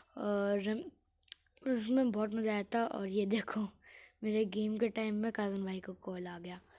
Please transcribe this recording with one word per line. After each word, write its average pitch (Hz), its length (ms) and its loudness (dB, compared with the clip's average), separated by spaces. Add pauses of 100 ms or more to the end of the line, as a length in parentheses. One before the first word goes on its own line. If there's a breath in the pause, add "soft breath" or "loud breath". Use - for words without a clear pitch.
(180 loud breath)
और 202 420 2 (1080)
इसमें 247 440 4
बहुत 214 240 0
मज़ा 220 160 0
आया 208 140 0
था। 233 200 2
और 196 220 -2
ये 196 180 2
देखो, 214 360 0 (600 loud breath)
मेरे 214 240 4
गेम 214 300 0
के 220 120 2
टाइम 220 260 -2
में 220 160 0
कज़न 196 340 -2
भाई 190 140 -4
को 185 160 -10
कॉल 180 320 -8
आ 175 120 -10
गया, 180 200 -10 (200 loud breath)